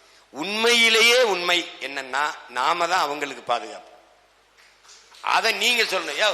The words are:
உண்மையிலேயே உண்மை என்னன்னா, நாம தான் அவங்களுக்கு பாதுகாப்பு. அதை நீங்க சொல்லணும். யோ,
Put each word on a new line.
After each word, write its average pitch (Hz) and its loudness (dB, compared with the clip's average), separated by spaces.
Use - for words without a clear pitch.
உண்மையிலேயே 226 4
உண்மை 180 0
என்னன்னா, 135 -4
நாம 151 0
தான் 180 0
அவங்களுக்கு 143 -6
பாதுகாப்பு. 110 -6
அதை 196 2
நீங்க 226 0
சொல்லணும். 165 -4
யோ, 214 4